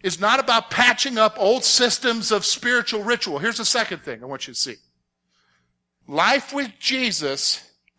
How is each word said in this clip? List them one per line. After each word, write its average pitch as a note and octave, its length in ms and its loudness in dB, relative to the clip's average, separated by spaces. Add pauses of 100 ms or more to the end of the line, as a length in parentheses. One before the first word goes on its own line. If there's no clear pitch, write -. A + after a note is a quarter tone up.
is E3+ 160 -4
not A3+ 220 2
about A#3 280 2
patching B3 480 2
up A3 200 4
old A#3+ 260 2
systems A#3 680 0
of G#3 140 0
spiritual A#3 560 -2
ritual. G3 380 -2
Here's A3+ 180 -2
the A3+ 80 -4
second G#3+ 340 -2
thing A#2 220 -12
I B2 40 -16
want C3+ 200 -10
you C3 80 -14
to - 60 -8
see. A#2+ 160 -4 (1300)
Life F#3+ 460 2
with C#4 260 -6
Jesus D#3+ 920 -2 (280)